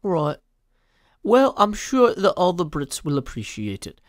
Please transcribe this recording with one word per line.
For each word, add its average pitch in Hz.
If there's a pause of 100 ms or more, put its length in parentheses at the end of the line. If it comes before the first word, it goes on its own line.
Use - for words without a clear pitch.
Right. 156 (840)
Well, 247
I'm 208
sure 247
that 190
all 180
the 175
Brits 147
will 147
appreciate 107
it. -